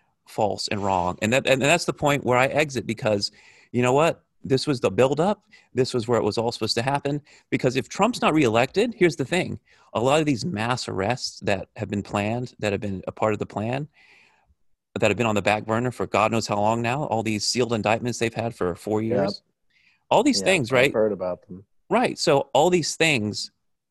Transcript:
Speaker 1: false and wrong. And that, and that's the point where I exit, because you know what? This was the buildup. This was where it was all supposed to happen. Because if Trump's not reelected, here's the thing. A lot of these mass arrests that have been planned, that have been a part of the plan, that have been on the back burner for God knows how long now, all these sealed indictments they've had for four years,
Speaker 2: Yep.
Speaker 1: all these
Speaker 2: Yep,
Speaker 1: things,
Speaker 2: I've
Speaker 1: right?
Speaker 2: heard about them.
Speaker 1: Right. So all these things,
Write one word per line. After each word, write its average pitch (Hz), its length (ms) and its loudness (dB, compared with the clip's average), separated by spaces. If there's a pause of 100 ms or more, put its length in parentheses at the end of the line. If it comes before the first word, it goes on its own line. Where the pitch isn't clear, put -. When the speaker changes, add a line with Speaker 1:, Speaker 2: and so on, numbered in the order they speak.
(280)
Speaker 1:
false 101 420 -2
and 101 120 -4
wrong. 92 400 0
And 107 120 0
that, 135 120 2
and 127 160 2
that's 156 220 2
the - 80 -4
point 143 320 0
where 123 140 2
I 127 80 4
exit, 135 420 -2
because 107 460 -2 (400)
you 123 80 0
know 123 120 2
what? 151 300 2 (220)
This 131 200 0
was 139 140 -2
the 101 120 2
buildup. 143 520 2 (300)
This 127 200 0
was 113 140 -2
where 117 120 4
it - 40 0
was 104 140 0
all 117 160 -2
supposed - 220 -4
to 117 80 -2
happen. 143 380 -2 (280)
Because 127 260 0
if 127 140 -4
Trump's 226 320 -2
not 196 120 2
reelected, 151 600 2
here's 175 220 2
the 135 80 -4
thing. 123 340 -4 (340)
A 110 60 0
lot 135 220 4
of 156 40 0
these 131 200 -2
mass 120 420 -2
arrests 104 540 -4
that 98 340 -2
have 98 140 -8
been 101 140 -4
planned, 110 560 -4
that 107 120 -2
have 98 100 -4
been 98 260 -8
a - 40 -8
part 110 220 0
of 104 60 -6
the 101 60 -4
plan, 123 440 -6 (1120)
that 113 100 2
have 98 80 0
been 117 80 0
on 110 80 0
the 101 80 0
back 104 240 0
burner 113 240 0
for 104 160 -6
God 107 260 2
knows 113 140 -2
how 107 120 -2
long 110 260 0
now, 131 220 -2
all 110 180 -2
these 107 240 -4
sealed 117 260 0
indictments 113 460 -2
they've 113 120 -2
had 113 240 -6
for 87 200 -4
four 107 260 -4
years, 101 400 -2
Speaker 2:
Yep. - 120 -20 (580)
Speaker 1:
all 170 100 6
these 269 160 2
Speaker 2:
Yep, - 80 -2
Speaker 1:
things, 165 240 2
Speaker 2:
I've 127 40 -2
Speaker 1:
right? 131 200 4
Speaker 2:
heard 110 180 2
about 90 360 -6
them. 90 180 -18 (240)
Speaker 1:
Right. 220 300 0
So 139 340 2
all 151 160 4
these 175 260 0
things, 120 540 0 (420)